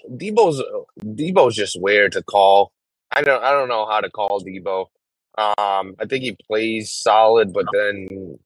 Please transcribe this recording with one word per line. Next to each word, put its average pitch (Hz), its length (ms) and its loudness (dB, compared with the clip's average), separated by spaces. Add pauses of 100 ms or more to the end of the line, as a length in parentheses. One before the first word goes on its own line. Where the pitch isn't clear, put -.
(100)
Debo's, 170 520 0 (420)
Debo's 139 500 2
just 98 260 -6
weird 101 320 2
to 92 100 -4
call. 98 500 4 (400)
I 143 100 0
don't, 135 200 2
I 131 100 2
don't 135 160 0
know 110 180 -2
how 107 140 0
to 95 100 -6
call 101 300 -4
Debo. 95 460 -8 (500)
Um, 101 640 -2
I 110 80 -6
think 131 160 -6
he 113 120 -8 (120)
plays 110 440 -4
solid, 110 600 4
but 98 200 -4
then, 98 720 -6